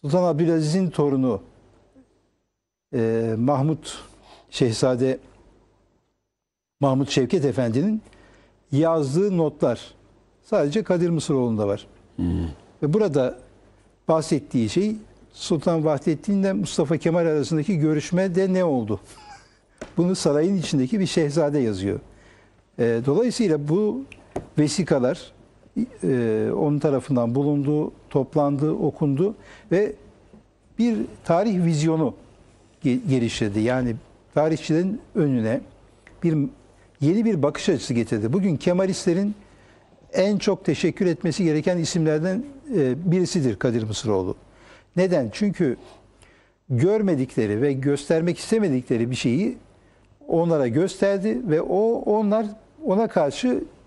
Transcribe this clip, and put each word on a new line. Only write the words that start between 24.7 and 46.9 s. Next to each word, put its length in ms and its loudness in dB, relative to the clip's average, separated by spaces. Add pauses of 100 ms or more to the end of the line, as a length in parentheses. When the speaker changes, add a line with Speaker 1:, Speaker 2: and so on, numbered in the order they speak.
Speaker 1:
e, 540 0
onun 220 0
tarafından 560 0
bulundu, 580 0 (180)
toplandı, 640 0
okundu 640 -2 (380)
ve 200 2 (840)
bir 200 2 (260)
tarih 400 2
vizyonu 500 2 (720)
ge-, 240 0
geliştirdi. 520 0
Yani 340 0 (400)
tarihçilerin 640 0 (140)
önüne 460 0 (600)
bir, 140 2 (640)
yeni 240 2
bir 180 2
bakış 260 -2
açısı 260 0
getirdi. 380 0
Bugün 240 0
Kemalistlerin 800 0 (800)
en 260 2
çok 260 0
teşekkür 420 0
etmesi 380 0
gereken 340 2
isimlerden, 680 0 (320)
e, 340 0
birisidir 460 0
Kadir 260 0
Mısıroğlu. 540 -2 (600)
Neden? 360 2
Çünkü 440 -2 (920)
görmedikleri 920 0